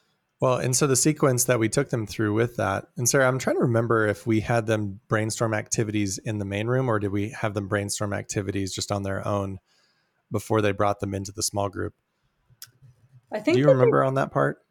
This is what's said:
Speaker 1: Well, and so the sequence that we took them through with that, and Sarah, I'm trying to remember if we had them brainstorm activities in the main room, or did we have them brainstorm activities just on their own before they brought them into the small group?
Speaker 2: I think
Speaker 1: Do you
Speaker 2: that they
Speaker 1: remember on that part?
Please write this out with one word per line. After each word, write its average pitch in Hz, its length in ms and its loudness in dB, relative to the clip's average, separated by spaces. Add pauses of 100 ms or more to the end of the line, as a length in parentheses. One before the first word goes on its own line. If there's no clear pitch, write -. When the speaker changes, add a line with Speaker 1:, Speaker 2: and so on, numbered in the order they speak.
(400)
Speaker 1:
Well, 127 180 2
and 127 180 -2
so 151 120 2
the 131 80 2
sequence 139 500 2
that 123 140 2
we 110 100 2
took 139 200 -2
them 110 180 -2
through 107 260 0
with 117 240 0
that, 98 300 -2 (100)
and 120 100 -2
Sarah, 135 200 4
I'm 131 120 0
trying 320 180 -2
to 359 40 0
remember 113 460 2
if 101 180 -2
we 110 160 2
had 117 240 0
them 104 420 -2
brainstorm 110 460 0
activities 107 640 -2
in 107 220 -6
the 101 60 -6
main 101 220 -4
room, 127 220 0
or 110 100 2
did 101 120 -2
we 101 180 -2
have 110 240 -6
them 101 140 -4
brainstorm 101 440 -2
activities 98 640 -4
just - 180 -8
on 101 120 -2
their 98 240 -4
own 98 320 -4 (720)
before 110 300 0
they 104 100 2
brought 101 280 0
them 98 140 -6
into 98 180 -8
the 107 120 -8
small 101 260 -2
group? 95 240 -8 (1400)
Speaker 2:
I 220 80 -8
think 330 160 2
Speaker 1:
Do - 40 4
you 147 80 4
Speaker 2:
that 135 60 10
they - 20 6
Speaker 1:
remember 131 280 6
on 135 120 0
that 143 160 0
part? 139 400 -2